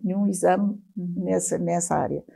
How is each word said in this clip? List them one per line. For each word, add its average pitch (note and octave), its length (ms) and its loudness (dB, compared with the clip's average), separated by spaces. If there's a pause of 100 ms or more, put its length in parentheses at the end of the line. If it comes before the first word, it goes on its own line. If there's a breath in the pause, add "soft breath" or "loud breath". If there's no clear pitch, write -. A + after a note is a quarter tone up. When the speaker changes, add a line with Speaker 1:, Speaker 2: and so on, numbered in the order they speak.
Speaker 1:
nenhum G3 240 2
exame F#3+ 500 2 (200)
Speaker 2:
Uhum. F3+ 260 -4
Speaker 1:
nessa, F#3 340 0
nessa E3+ 380 0
área. C#3+ 260 -2 (140 loud breath)